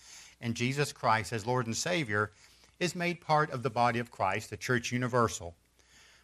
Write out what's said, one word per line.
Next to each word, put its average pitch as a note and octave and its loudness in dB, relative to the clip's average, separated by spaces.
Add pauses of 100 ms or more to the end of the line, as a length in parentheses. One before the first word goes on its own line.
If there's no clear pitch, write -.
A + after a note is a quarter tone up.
(400)
in A#2 -2
Jesus C3+ 0
Christ A2+ 0
as G#2+ -4
Lord B2 0
and A2+ -4
Savior A2 0 (480)
is F3 -2
made F3 -4
part D3+ 2
of B2 -4
the C3 0
body A#2+ 2
of A#2+ -6
Christ, G2+ -2
the G#2+ -8
church A#2+ -2
universal. A#2+ 0 (680)